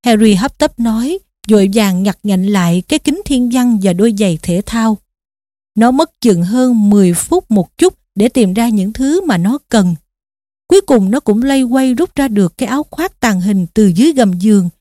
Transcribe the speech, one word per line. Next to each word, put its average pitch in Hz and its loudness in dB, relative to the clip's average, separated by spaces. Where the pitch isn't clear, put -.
Harry 220 4
hấp 208 -2
tấp 302 -2
nói, 233 -4
vội 202 4
vàng 196 0
nhặt 202 -2
nhạnh 190 -2
lại 180 0
cái - -2
kính 320 -4
thiên 247 -2
văn 247 0
và 185 0
đôi 214 0
giày 180 -2
thể 180 -4
thao. 220 -2
Nó 233 2
mất 302 -4
chừng 180 2
hơn 226 0
mười 196 4
phút - -4
một 190 -2
chút 359 2
để 220 0
tìm 202 0
ra 233 -2
những 208 -2
thứ 285 -2
mà 277 -2
nó 202 -2
cần. 180 2
Cuối 392 4
cùng 208 0
nó 269 -2
cũng 220 -2
loay 269 0
quay 262 0
rút 320 -4
ra 277 -2
được 202 -2
cái 233 -4
áo 285 -4
khoác - -8
tàn 208 -2
hình 190 -2
từ 214 4
dưới 226 2
gầm 202 0
giường 196 2